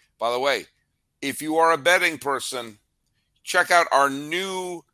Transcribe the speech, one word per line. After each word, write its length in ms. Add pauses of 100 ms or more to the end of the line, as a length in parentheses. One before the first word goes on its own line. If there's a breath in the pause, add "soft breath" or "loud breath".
(200)
By 120
the 80
way, 260 (560)
if 200
you 160
are 140
a 60
betting 400
person, 600 (640)
check 280
out 200
our 180
new 760 (100)